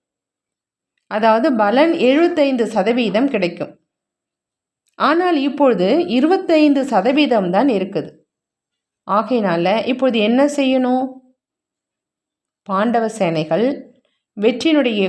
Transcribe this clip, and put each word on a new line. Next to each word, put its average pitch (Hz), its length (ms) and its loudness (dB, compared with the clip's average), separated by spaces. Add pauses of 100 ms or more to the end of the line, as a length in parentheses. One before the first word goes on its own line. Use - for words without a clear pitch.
(1080)
அதாவது, 226 480 2
பலன் 240 380 2
எழுபத்தைந்து 277 760 2
சதவீதம் 220 640 0
கிடைக்கும். 175 500 -6 (1160)
ஆனால் 339 400 0
இப்பொழுது 269 720 0
இருபத்தைந்து 302 760 2
சதவீதம் 233 680 0
தான் 208 160 2
இருக்குது. 185 520 -4 (920)
ஆகையினால 202 560 -2 (200)
இப்பொழுது 254 360 -2
என்ன 233 280 2
செய்யணும்? 262 560 0 (1600)
பாண்டவ 220 420 0
சேனைகள் 170 580 -2 (680)
வெற்றியினுடைய 247 720 0